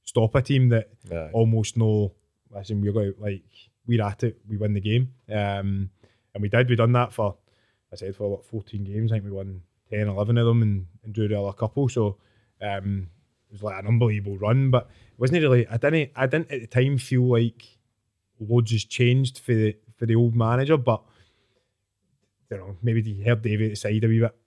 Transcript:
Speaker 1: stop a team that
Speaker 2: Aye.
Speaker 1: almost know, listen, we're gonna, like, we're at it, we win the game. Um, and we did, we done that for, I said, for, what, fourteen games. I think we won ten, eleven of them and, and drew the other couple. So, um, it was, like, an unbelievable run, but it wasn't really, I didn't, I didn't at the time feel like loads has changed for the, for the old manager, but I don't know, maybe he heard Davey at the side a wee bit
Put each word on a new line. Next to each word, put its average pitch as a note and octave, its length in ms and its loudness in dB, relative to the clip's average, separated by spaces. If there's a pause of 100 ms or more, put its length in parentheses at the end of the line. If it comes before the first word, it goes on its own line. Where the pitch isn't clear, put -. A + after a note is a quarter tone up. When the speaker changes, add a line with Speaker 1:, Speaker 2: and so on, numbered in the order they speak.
Speaker 1:
stop A2 320 0
a C3+ 60 4
team C3 280 2
that A2+ 200 0 (220)
Speaker 2:
Aye. E2 220 -8
Speaker 1:
almost A2+ 440 2
know, G#2+ 360 2 (380)
listen, G2+ 300 -6
we're G2+ 120 0
gonna, G2+ 240 -2
like, G2+ 260 -8 (440)
we're A#2 160 2
at G2+ 200 -4
it, A#2 240 -4
we A2 100 -6
win G#2 160 -2
the G2+ 80 -2
game. A#2+ 320 0 (160)
Um, G2 600 -4 (440)
and G2+ 80 -8
we G#2 60 -2
did, B2 220 2
we B2 80 2
done A#2 160 4
that A#2+ 180 2
for, G#2 240 -4 (560)
I - 60 -16
said, G2 180 -10
for, G#2 140 -6
what, G2 160 -8
fourteen G#2 400 -10
games. G#2+ 260 -2
I A2+ 40 2
think G2+ 100 -4
we G2+ 60 -12
won F#2+ 320 -12 (260)
ten, G#2+ 180 -2
eleven G#2 300 0
of A#2 80 4
them A#2 160 4
and, G2+ 240 0 (180)
and A2+ 100 -12
drew G#2+ 140 0
the G#2 140 -2
other G2 120 -4
couple. A#2 360 -2
So, G#2+ 280 -2 (440)
um, G2 480 -6 (400)
it - 60 -20
was, G2+ 80 -12
like, G2 180 -8
an G2+ 60 -8
unbelievable G#2 500 0
run, B2 340 2
but B2 120 2 (280)
it - 80 -20
wasn't C#3 220 2
really, B2+ 260 4
I A#2 80 -4
didn't, C#3+ 400 0
I C3+ 100 0
didn't D#3 260 -2
at C3+ 100 -8
the A2+ 60 -14
time C3+ 300 2
feel B2+ 300 0
like A#2 380 0 (760)
loads A2+ 320 2
has A2 140 0
changed B2+ 540 0
for - 140 -2
the, G#2+ 220 2 (220)
for A#2 80 -4
the A2+ 100 2
old A#2 220 4
manager, B2+ 400 2
but A#2 260 -2 (1500)
I A2 60 -6
don't F#2 100 -16
know, G2 140 -14
maybe A2+ 200 0
he G2+ 220 -8
heard A2+ 180 2
Davey G#2+ 240 -2
at G#2+ 60 -2
the G#2 40 -8
side G#2+ 280 -2
a A2+ 40 2
wee A2+ 120 4
bit A2+ 160 0 (120)